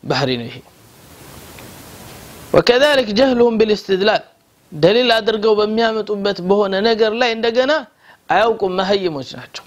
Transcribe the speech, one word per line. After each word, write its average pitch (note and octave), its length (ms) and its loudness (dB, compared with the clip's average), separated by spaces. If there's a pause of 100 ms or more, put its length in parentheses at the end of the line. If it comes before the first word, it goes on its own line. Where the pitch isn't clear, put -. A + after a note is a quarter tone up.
ባህሪ C#3 340 -2
ነው A#2 100 -10
ይሄ። - 100 -16 (2000)
ወከዛሊክ B3+ 600 2
ጀህሉሁም A#3+ 420 2
ቢልእስትድላል፣ G3+ 680 0 (480)
ደሊል G3+ 400 2
አድርገው A3 440 0
በሚያመጡበት G#3 880 -2
በሆነ G3 400 0
ነገር A3 320 2
ላይ A#3+ 180 0
እንደገና A#3 400 0 (580)
አያውቁም፣ G3+ 460 0
መሀይሞች F#3 580 -2
ናቸው። - 340 -18